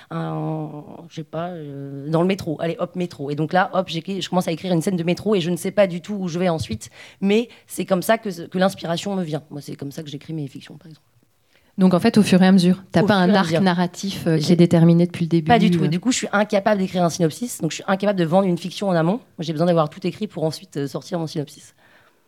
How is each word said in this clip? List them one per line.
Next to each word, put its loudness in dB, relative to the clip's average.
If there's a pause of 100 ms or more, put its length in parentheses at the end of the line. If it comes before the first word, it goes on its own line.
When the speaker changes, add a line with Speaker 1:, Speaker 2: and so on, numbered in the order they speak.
Speaker 1:
un, -8 (260)
je -20
sais -10
pas, -8
euh, -12
dans 2
le 2
métro. -4
Allez, -4
hop, -6
métro. -6
Et -4
donc -4
là, 2
hop, -2
j'écris, -6
je -10
commence 0
à -2
écrire -6
une 2
scène -2
de -4
métro 0
et 2
je -4
ne -2
sais -6
pas 4
du -8
tout -10
où -6
je -4
vais 0
ensuite. -4 (300)
Mais 2 (180)
c'est -8
comme 0
ça 2
que, -10
que -6
l'inspiration -2
me -2
vient. -6
Moi, -12
c'est -14
comme -10
ça -12
que -14
j'écris -14
mes -6
fictions, -18
par -20
exemple. -20 (720)
Speaker 2:
Donc, 4
en 2
fait, 4
au 8
fur 4
et 8
à 8
mesure, 4
t'as 4
Speaker 1:
Au 2
Speaker 2:
pas 4
Speaker 1:
fur 4
Speaker 2:
un 4
Speaker 1:
et 6
à 6
Speaker 2:
arc 2
Speaker 1:
mesure. 2
Speaker 2:
narratif, 0
euh, 2
qui 0
Speaker 1:
J'ai 4
Speaker 2:
est 6
déterminé 6
depuis -4
le -6
début, 0
Speaker 1:
Pas 6
du 4
tout. 2
Speaker 2:
euh. 0
Speaker 1:
Du 0
coup, -2
je -2
suis -6
incapable 2
d'écrire 0
un 2
synopsis. -4
Donc, -4
je -10
suis -12
incapable 0
de 2
vendre 2
une 0
fiction -6
en 0
amont. 2
Moi, -4 (180)
j'ai -6
besoin 0
d'avoir 2
tout -12
écrit -6
pour -6
ensuite, -6
euh, -2
sortir -8
mon -4
synopsis. -10 (540)